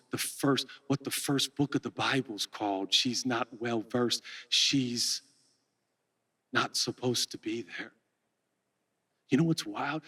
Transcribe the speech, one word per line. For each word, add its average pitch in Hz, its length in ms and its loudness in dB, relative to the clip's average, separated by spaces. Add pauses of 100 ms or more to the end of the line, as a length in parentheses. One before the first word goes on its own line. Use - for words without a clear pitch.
(120)
the 120 60 -4
first, 139 500 0 (200)
what 139 160 0
the - 60 -6
first - 460 0
book 143 180 0
of - 80 2
the - 80 -6
Bible's 113 560 -2
called. 98 480 -2
She's - 320 2
not 120 220 0 (120)
well 117 300 0
versed. 123 320 0 (280)
She's 123 720 2 (1300)
not 123 240 2
supposed - 560 0
to - 60 -10
be 110 260 -4
there. - 300 -12 (1400)
You 180 80 6
know 165 80 6
what's 165 200 0
wild? 135 420 -4